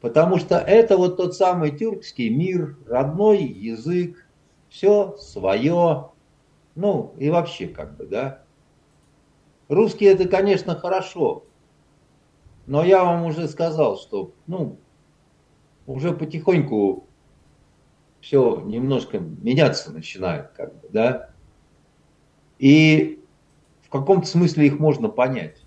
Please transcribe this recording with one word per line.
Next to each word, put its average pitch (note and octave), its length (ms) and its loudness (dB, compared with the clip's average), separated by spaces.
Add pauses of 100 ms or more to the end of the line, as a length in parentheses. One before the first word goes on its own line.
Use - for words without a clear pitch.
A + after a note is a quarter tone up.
Потому E3 380 2
что E3+ 200 0
это A3 380 6
вот F3+ 200 2
тот - 180 -4
самый F3 420 0
тюркский G3 520 -6
мир, D#3 480 -4 (120)
родной E3 540 0
язык, A#2+ 880 -8 (400)
всё G3 480 2
своё. C3+ 920 0 (640)
Ну, E3+ 440 -4
и C#3+ 120 -2
вообще E3 380 -4
как D2+ 280 -16
бы, - 100 -16
да. C3+ 360 -8 (1300)
Русские G3 440 4
это, F#3 160 2
конечно, F#3+ 480 0
хорошо. F3 680 -4 (1200)
Но C#3+ 180 0
я F#3 180 6
вам E3+ 220 0
уже D#3+ 240 -4
сказал, D#3 500 -2
что, F#2+ 340 -10 (140)
ну, D#3+ 300 -8 (1080)
уже C3+ 260 -6
потихоньку D3+ 960 -2 (1120)
всё A#2+ 400 0
немножко A#2 580 -6
меняться A2 760 -2
начинает, D#2+ 640 -10
как - 240 -16
бы, - 100 -20
да. A2+ 400 -2 (1300)
И D#3 600 6 (640)
в - 80 -20
каком-то D#3 360 0
смысле D#3 400 2
их C#3 120 2
можно C#3+ 300 0
понять. B2 480 -4 (100)